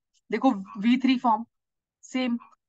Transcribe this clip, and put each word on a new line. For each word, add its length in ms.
देखो 200
वी 220
थ्री 160
फॉर्म 260
सेम। 340